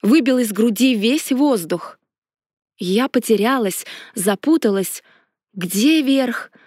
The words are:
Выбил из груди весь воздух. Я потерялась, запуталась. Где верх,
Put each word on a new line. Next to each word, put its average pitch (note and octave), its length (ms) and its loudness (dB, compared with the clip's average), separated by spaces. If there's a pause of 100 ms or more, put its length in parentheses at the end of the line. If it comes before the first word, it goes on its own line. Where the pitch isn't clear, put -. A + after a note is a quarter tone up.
Выбил B3+ 340 2
из A#3 140 0
груди A3+ 420 2
весь A#3 380 0
воздух. A3+ 640 -2 (800)
Я G#3 300 0
потерялась, A3 800 0 (280)
запуталась. G3+ 920 0 (500)
Где G3+ 480 0
верх, C4 500 -2 (160)